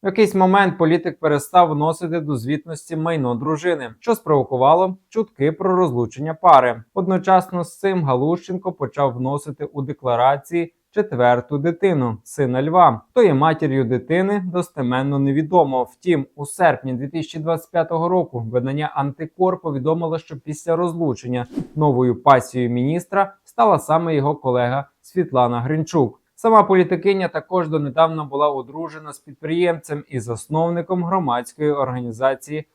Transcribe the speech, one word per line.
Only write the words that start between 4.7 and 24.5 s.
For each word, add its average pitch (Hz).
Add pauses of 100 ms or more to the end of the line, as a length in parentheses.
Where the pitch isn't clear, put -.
чутки 160
про 185
розлучення 139
пари. 127 (120)
Одночасно 185
з -
цим 185
Галущенко 175
почав 135
вносити 135
у 143
декларації 139 (160)
четверту 123
дитину, 156
сина 127
Льва. 156 (100)
Хто 247
є 180
матір'ю 143
дитини, 165 (100)
достеменно 139
невідомо. 139
Втім, 147
у 143
серпні 143
дві 127
тисячі 160
двадцять 160
п'ятого 165
року 175
видання 127
«Антикор» 160
повідомило, 160
що 151
після 160
розлучення 139 (280)
новою 127
пасією 127
міністра 175 (100)
стала 208
саме 160
його 147
колега 127 (120)